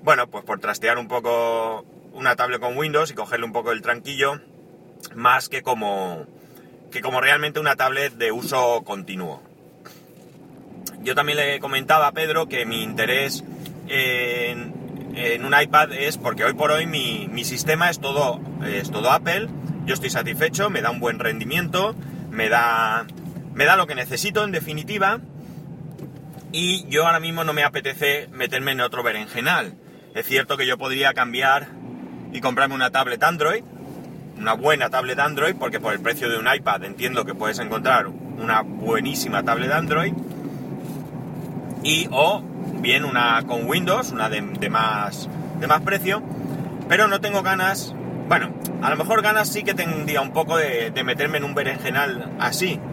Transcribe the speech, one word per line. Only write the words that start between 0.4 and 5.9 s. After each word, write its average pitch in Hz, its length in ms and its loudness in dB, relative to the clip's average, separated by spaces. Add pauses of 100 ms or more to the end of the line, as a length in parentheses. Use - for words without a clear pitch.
por 104 160 -4
trastear 110 380 0
un 117 100 -6
poco 117 760 0 (280)
una 131 220 2
tablet 127 240 0
con 123 160 -2
Windows 151 360 2
y - 20 -14
cogerle 113 320 -2
un 113 80 -8
poco 117 180 0
el 110 120 -2
tranquillo, 139 560 0 (760)
más 123 340 4
que 131 120 -4
como, 98 640 -2 (680)